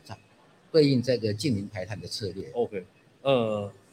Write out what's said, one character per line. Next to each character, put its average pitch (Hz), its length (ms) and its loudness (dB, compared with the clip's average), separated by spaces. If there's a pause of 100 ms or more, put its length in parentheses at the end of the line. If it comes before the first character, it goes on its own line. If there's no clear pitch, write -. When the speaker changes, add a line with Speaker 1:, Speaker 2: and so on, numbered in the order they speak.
(720)
Speaker 1:
对 151 160 8
应 131 140 4
这 123 160 0
个 107 160 -2
近 110 220 -2
零 101 120 -4
排 92 180 -10
碳 95 140 -10
的 87 80 -14
策 101 220 -8
略？ 90 240 -10
Speaker 2:
OK， 104 300 -4 (380)
呃， 110 500 0 (220)